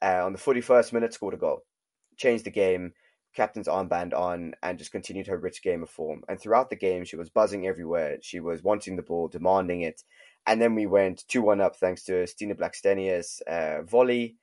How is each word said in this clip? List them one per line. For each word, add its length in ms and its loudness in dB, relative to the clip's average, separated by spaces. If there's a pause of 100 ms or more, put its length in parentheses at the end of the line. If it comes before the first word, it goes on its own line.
uh, 240 2
on 80 -4
the 40 -10
forty-first 540 4
minute 220 0
scored 200 -6
a 40 -10
goal, 280 -2 (520)
changed 260 2
the 80 -8
game, 420 0 (400)
captain's 360 -4
armband 440 -2
on, 480 -4
and 160 -6
just 140 -16
continued 360 -8
her 100 -4
rich 240 -8
game 200 -2
of 80 -12
form. 380 -10
And 120 -8
throughout 300 2
the 60 -6
game, 300 -2
she 100 -14
was 140 -12
buzzing 360 2
everywhere. 560 -4
She 200 -12
was 220 -6
wanting 340 -2
the 40 -6
ball, 280 -4
demanding 520 0
it. 220 -6 (420)
And 160 4
then 140 4
we 100 0
went 420 2
two 140 0
one 200 4
up 160 2
thanks 260 -2
to 240 -2
Stina 260 -8
Blackstenius, 880 -2
uh, 400 -4
volley, 600 2